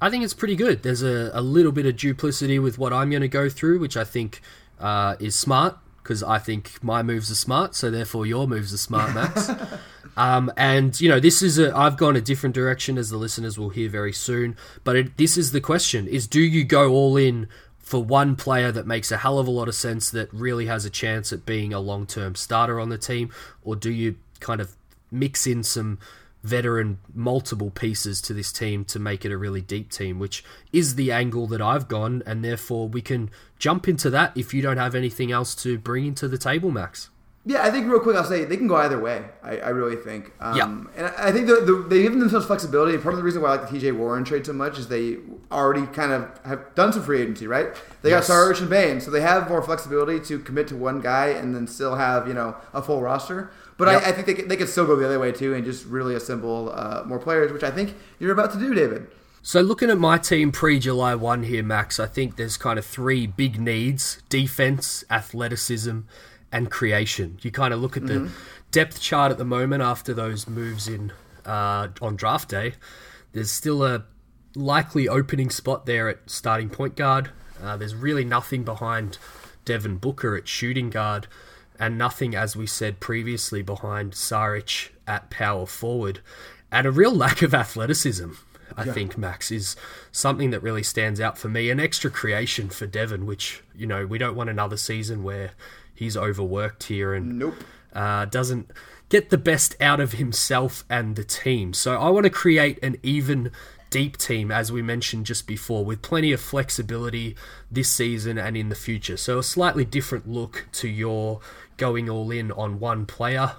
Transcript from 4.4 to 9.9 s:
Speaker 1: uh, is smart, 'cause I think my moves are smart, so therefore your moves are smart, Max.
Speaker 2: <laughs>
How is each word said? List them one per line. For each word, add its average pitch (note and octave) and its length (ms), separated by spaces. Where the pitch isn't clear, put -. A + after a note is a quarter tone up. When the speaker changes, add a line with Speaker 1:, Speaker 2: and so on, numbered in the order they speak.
Speaker 1:
uh, G2+ 400
is G#2 160
smart, C#3 420
'cause G#2+ 220
I A2 160
think - 420
my A#2 220
moves A2+ 260
are A2 60
smart, D#3 400
so B2 120
therefore A2+ 380
your B2+ 220
moves G2+ 260
are G2 40
smart, A2 360
Max. G3+ 420
Speaker 2:
<laughs> - 40